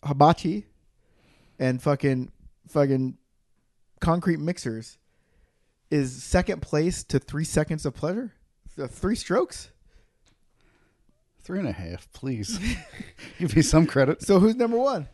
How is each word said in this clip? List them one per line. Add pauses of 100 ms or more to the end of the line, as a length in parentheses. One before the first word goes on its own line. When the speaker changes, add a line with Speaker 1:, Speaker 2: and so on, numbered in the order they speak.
Speaker 1:
hibachi (920)
and
fucking, (380)
fucking (840)
concrete
mixers (920)
is
second
place
to
three
seconds
of
pleasure? (440)
Th-,
three
strokes? (1700)
Speaker 2:
Three
and
a
half,
please. (460)
<laughs>
Give
me
some
credit.
Speaker 1:
So
who's
number
one?